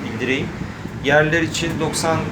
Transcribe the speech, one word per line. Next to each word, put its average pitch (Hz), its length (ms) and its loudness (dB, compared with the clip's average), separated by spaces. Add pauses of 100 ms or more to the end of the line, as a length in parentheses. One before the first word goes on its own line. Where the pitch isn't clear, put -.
bildireyim. 123 440 -2 (560)
Yerler 151 380 6
için 160 380 -2
doksan 156 380 0 (140)